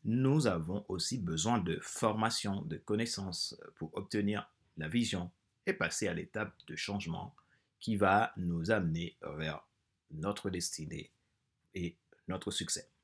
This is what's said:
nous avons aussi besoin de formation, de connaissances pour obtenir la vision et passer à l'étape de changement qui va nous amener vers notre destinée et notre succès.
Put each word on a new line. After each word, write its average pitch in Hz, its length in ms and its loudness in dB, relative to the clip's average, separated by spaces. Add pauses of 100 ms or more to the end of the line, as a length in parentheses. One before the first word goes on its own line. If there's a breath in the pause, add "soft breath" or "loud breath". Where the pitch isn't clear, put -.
nous 131 420 4
avons 90 420 0
aussi 95 300 -2
besoin 87 400 2
de 85 240 0
formation, 107 800 0
de - 160 -6
connaissances 104 800 -2 (140)
pour 80 200 -8
obtenir 101 560 0 (280)
la 78 100 -4
vision 92 420 0 (360)
et - 80 0
passer 95 340 0
à 87 60 0
l'étape 101 420 -4 (100)
de - 100 -10
changement 95 600 -4 (420 soft breath)
qui 110 180 0
va 98 420 6
nous 87 320 0
amener 85 480 2 (180)
vers 78 300 -4 (440)
notre 92 380 -4
destinée 85 640 -4 (640)
et 87 200 -4 (320)
notre 92 240 -4
succès. - 380 -4 (160)